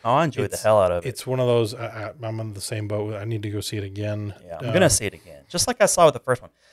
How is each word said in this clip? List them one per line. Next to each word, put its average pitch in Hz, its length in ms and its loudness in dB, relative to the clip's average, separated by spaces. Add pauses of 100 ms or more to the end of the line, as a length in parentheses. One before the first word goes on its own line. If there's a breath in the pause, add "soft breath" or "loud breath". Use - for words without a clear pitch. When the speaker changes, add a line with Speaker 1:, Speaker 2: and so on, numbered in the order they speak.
Speaker 1:
Oh, 117 80 2
I 156 120 4
enjoyed 123 260 -2
the - 20 -16
Speaker 2:
It's, - 100 -8
Speaker 1:
hell 107 160 6
out 92 120 6
of 87 140 -2
it. 131 40 -6
Speaker 2:
it's - 160 -10
one 127 140 -2
of 127 80 2
those, 117 260 2
I, 110 480 -10
I, 117 60 -8
I'm 113 120 -6
on 110 140 -8
the 98 80 -12
same 107 260 -6
boat. 104 280 -4
I 101 100 -8
need 113 160 -4
to 107 80 -6
go 101 120 -6
see 110 160 -6
it 101 60 -4
again. 104 520 -6 (100)
Speaker 1:
Yeah, 82 160 -12
I'm 123 80 -6
Speaker 2:
Uh, 110 40 -2
Speaker 1:
gonna 175 180 6
see - 160 0
it 90 80 -10
again, 76 340 -20
just - 180 -2
like 240 140 0
I 196 60 6
saw 175 200 6
it 147 40 8
the 123 80 -4
first - 240 -2
one. - 80 -20 (220 loud breath)